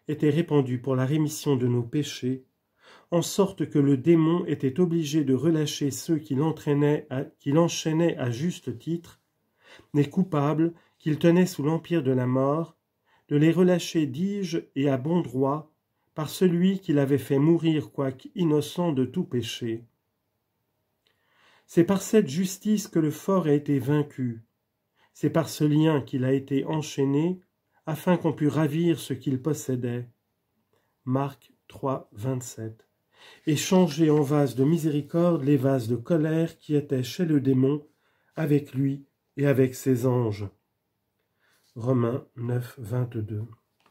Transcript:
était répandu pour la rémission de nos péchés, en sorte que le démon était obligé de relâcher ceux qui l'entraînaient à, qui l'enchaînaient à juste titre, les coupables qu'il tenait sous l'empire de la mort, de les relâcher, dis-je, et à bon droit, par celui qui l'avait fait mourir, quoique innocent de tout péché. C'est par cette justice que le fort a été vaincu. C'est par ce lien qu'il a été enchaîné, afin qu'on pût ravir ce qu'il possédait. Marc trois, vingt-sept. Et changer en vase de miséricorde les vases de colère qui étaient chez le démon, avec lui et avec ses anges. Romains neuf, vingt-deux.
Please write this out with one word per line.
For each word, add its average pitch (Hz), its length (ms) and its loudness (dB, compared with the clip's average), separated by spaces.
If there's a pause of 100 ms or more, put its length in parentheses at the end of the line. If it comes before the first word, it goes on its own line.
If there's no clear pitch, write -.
était 151 220 0
répandu 143 500 0
pour 135 160 -2
la 131 120 0
rémission 151 480 -2
de 123 120 0
nos 120 160 0
péchés, 131 640 -6 (680)
en 170 100 2
sorte 185 480 -2
que 156 100 0
le 139 180 4
démon 165 480 4
était 139 340 -2
obligé 160 440 0
de 131 100 2
relâcher 147 580 0
ceux 156 260 -2
qui 147 180 -6
l'entraînaient 147 760 0
à, 131 140 -6
qui - 280 -8
l'enchaînaient 165 680 2
à 127 120 -4
juste 123 480 -6
titre, 170 420 -8 (760)
les 143 160 2
coupables 160 640 0 (260)
qu'il 151 180 -2
tenait 175 280 6
sous 180 180 -4
l'empire 160 400 -2
de 127 80 0
la 127 160 0
mort, 139 500 0 (500)
de 143 80 -2
les 156 160 4
relâcher, 170 540 2
dis-je, 170 540 -4 (160)
et 139 140 0
à 135 80 2
bon 160 240 -2
droit, 135 520 -4 (420)
par 151 140 -6
celui 185 500 2
qui 160 140 -2
l'avait 143 240 4
fait 131 200 0
mourir, 156 540 2
quoique 135 440 -6
innocent 160 580 0
de 131 120 0
tout 175 200 -4
péché. 113 580 -6 (1800)
C'est - 180 4
par 190 180 0
cette 214 280 2
justice 196 580 -2
que - 120 -2
le 151 120 2
fort 180 360 0
a 147 40 4
été 147 260 2
vaincu. 131 680 -2 (680)
C'est - 160 -2
par 135 200 0
ce - 160 -2
lien 151 360 4
qu'il 127 220 -4
a 131 80 0
été 135 340 -2
enchaîné, 156 760 -2 (440)
afin 170 320 0
qu'on 170 160 0
pût 147 140 -2
ravir 151 520 0
ce - 140 -8
qu'il 127 280 -4
possédait. 123 680 -4 (960)
Marc 135 480 -4 (140)
trois, - 440 -6
vingt-sept. 113 760 -8 (600)
Et 156 100 0
changer 170 540 2
en 151 120 4
vase 139 340 2
de 131 80 2
miséricorde 156 800 0
les 143 140 4
vases 131 300 0
de 120 80 0
colère 160 640 0
qui - 160 -4
étaient 139 280 -2
chez 175 220 -4
le 151 160 2
démon, 135 440 2 (500)
avec 147 380 0
lui 139 320 -2 (320)
et 139 100 0
avec 131 280 2
ses 127 300 0
anges. 110 420 -2 (1300)
Romains 123 500 0 (100)
neuf, 123 420 -6
vingt-deux. 113 680 -6 (480)